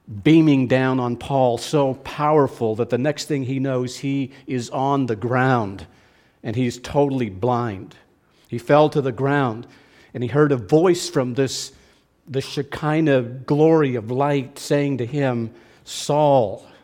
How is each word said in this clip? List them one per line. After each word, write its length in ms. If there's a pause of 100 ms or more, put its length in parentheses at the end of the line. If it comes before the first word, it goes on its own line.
(240)
beaming 440
down 320
on 180
Paul, 400
so 380
powerful 800
that 140
the 80
next 280
thing 180
he 160
knows, 380
he 340 (160)
is 220
on 380
the 100
ground 680 (580)
and 120
he's 240
totally 500
blind. 640 (520)
He 100
fell 320
to 120
the 100
ground 560 (460)
and 100
he 60
heard 240
a 40
voice 520
from 240
this, 400 (520)
the 160
Shekinah 800 (240)
glory 500
of 140
light 480
saying 420
to 60
him, 460 (320)
"Saul, 840 (180)